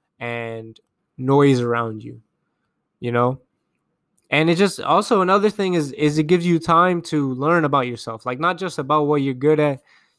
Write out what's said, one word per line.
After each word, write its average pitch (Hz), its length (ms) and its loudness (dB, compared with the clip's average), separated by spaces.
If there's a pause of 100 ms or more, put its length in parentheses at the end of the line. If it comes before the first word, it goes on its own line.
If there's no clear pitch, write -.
(180)
and 117 640 -10 (360)
noise 135 440 4
around 117 420 -4
you, 117 180 -18 (800)
you 120 140 -6
know? 123 280 0 (920)
And 156 200 2
it 165 60 2
just, 190 240 0
also 196 400 2
another 196 280 2
thing 190 260 -2
is, 143 180 -2
is 151 260 0
it 151 80 0
gives 175 180 2
you 170 140 2
time 175 440 2
to 139 320 -2
learn 156 300 0
about 135 220 0
yourself, 117 400 -10
like, 127 140 -8
not 170 180 -2
just 185 200 -8
about 151 260 0
what 143 180 2
you're 135 120 -2
good 151 260 2
at 143 200 0 (380)